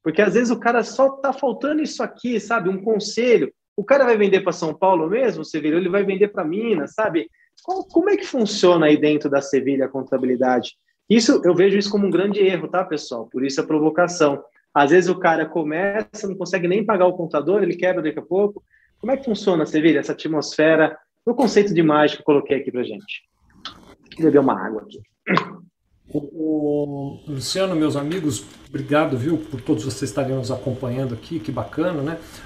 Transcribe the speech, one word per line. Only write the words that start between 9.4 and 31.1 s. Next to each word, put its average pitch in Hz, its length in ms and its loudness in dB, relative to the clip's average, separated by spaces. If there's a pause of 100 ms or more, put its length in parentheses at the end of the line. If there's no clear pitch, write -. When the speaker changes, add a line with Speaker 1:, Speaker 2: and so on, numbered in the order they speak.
Speaker 1:
Sevilha 135 440 0
a 127 40 -8
contabilidade? 127 840 -2 (380)
Isso, 226 340 4
eu 175 120 4
vejo 196 220 4
isso 202 120 -2
como 202 180 0
um 175 40 0
grande 196 280 0
erro, 185 280 2
tá, 185 160 -2
pessoal? 147 480 -8
Por 131 140 -4
isso 139 140 -4
a 156 60 -2
provocação. 156 760 2 (300)
Às 143 200 4
vezes 180 180 6
o 170 80 0
cara 160 280 2
começa, 190 840 -4
não 190 80 -6
consegue 175 320 -4
nem 202 180 0
pagar 185 220 4
o 180 60 2
contador, 170 500 0
ele 175 120 -2
quebra 180 280 -2
daqui 147 160 -4
a - 20 -10
pouco. 202 420 -2 (360)
Como 220 120 -4
é 269 60 0
que - 80 -14
funciona, 196 400 0
Sevilha, 156 340 2
essa 135 120 -6
atmosfera, 156 840 0 (300)
no 233 80 0
conceito 208 400 2
de 165 60 4
imagem 151 380 4
que - 40 -20
eu - 40 -14
coloquei 143 320 2
aqui 131 140 -6
pra 127 120 -4
gente? 104 400 -12 (920)
Vou 160 80 0
beber 139 140 6
uma 127 140 2
água 101 300 -6
aqui. - 160 -20 (1120)
Speaker 2:
O, 147 80 -4
o 147 1080 -4
Luciano, 175 480 -4
meus 151 200 0
amigos, 147 500 -4 (220)
obrigado, 139 500 -2
viu, 151 200 -2
por - 240 -10
todos - 220 -2
vocês 135 260 -6
estarem 131 260 -4
nos 127 160 -6
acompanhando 123 640 -6